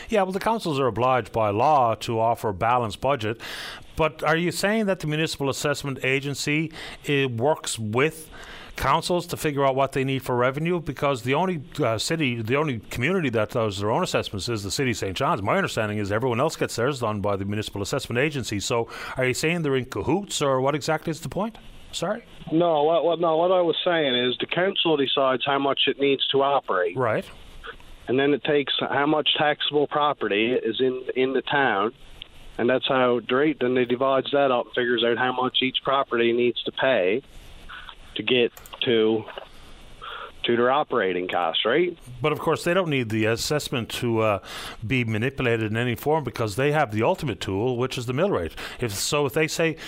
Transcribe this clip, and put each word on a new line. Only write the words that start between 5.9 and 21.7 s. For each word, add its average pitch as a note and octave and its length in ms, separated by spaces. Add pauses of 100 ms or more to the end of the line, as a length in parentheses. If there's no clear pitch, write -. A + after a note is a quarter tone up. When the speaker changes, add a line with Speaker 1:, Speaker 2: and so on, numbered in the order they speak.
Speaker 1:
Agency, C#3+ 680 (320)
it C#3 260
works A#2+ 480
with A#2 500 (480)
councils E3 500
to D#3 100
figure C#3 300
out C3+ 80
what C3+ 180
they C3+ 120
need C3+ 180
for B2+ 140
revenue? D3+ 440
Because C#3 420
the B2+ 120
only, F3 280 (200)
uh, A2+ 160
city, B2+ 440
the A#2 140
only C#3+ 220 (120)
community D3 400
that G#2+ 200
does G#2+ 300
their G#2 100
own D3 120
assessments A2 480
is A2 120
the G2 80
city C3 200
of A2 80
Saint F#2+ 180
John's. C#3 260
My A#2+ 140
understanding A2+ 420
is G2+ 140
everyone A#2 280
else D#3 160
gets - 200
theirs B2+ 240
done G#2+ 200
by G2+ 160
the G2 100
Municipal G2+ 340
Assessment A#2 380
Agency. C3 420
So A#2 280 (280)
are C3 80
you B2+ 100
saying E3 280
they're C#3 140
in B2 100
cahoots, D3 560
or C3+ 180
what C3+ 140
exactly D#3 360
is D3+ 120
the C#3 80
point? G#3 260 (340)